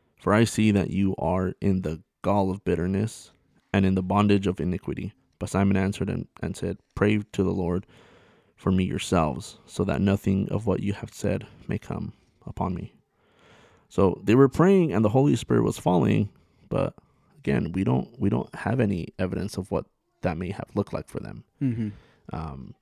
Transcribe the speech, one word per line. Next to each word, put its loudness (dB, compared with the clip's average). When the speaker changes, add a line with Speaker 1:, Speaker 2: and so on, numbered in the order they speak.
Speaker 1:
for 2
I 6
see 2
that 2
you 0
are -2
in 2
the -6
gall 0
of -8
bitterness -2
and 4
in 2
the 0
bondage 2
of -2
iniquity." -4
But -6
Simon 2
answered 0
and, -6
and -6
said, -6
"Pray 2
to 0
the 2
Lord -2
for 0
me 4
yourselves, -2
so -4
that 0
nothing 2
of -2
what 0
you -4
have -10
said -4
may -2
come -8
upon -4
me." -10
So 2
they 4
were 4
praying 4
and 2
the 4
Holy 4
Spirit 0
was -2
falling, 2
but -2
again, -2
we 0
don't, -2
we 2
don't -2
have -2
any 0
evidence -4
of -6
what -2
that -2
may -6
have -10
looked -4
like -8
for -10
them. -14
Speaker 2:
Mm-hmm. -2
Speaker 1:
Um, -10